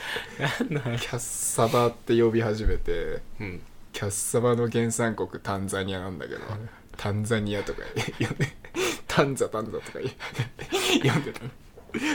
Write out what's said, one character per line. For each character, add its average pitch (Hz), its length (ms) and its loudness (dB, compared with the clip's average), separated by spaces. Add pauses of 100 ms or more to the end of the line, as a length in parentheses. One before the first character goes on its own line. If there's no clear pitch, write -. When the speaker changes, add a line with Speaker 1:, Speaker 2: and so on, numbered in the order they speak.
(600)
Speaker 1:
何 247 140 -2
の 143 80 0
話？ 117 200 -2
Speaker 2:
キ - 80 -6
ャ 127 60 -2
ッ 120 40 -2
サ - 480 2
バ 120 200 6
っ 117 80 0
て 117 260 4
呼 113 100 8
び 113 100 4
始 107 240 2
め 104 120 8
て、 82 440 0 (180)
Speaker 1:
う 107 60 -6
ん。 90 160 -6 (320)
Speaker 2:
キ - 80 -8
ャ 104 60 0
ッ 98 40 0
サ - 300 0
バ 120 140 6
の 117 140 2
原 117 220 2
産 113 240 0
国 98 140 -2 (120)
タ 98 160 -2
ン 98 100 -2
ザ 98 160 0
ニ 95 120 -2
ア 95 40 -4
な 92 100 -6
ん 90 100 -6
だ 62 80 -8
け - 80 -8
ど、 - 40 -6
Speaker 1:
う - 40 -10
ん。 107 260 -8 (280)
Speaker 2:
タ 104 140 -2
ン 107 120 2
ザ 110 160 2
ニ 104 160 0
ア 101 80 -2
と - 100 -4
か - 80 -10 (380)
呼 - 60 0
ん - 120 -4
で、 135 100 2 (600)
タ - 160 4
ン 139 120 0
ザ、 104 140 0
タ 110 120 -4
ン 110 100 -6
ザ - 80 -6
と - 120 -10
か - 80 -8
呼 - 1200 0
ん 139 40 0
で 113 80 -6
た - 120 -10
の。 113 60 -8 (640)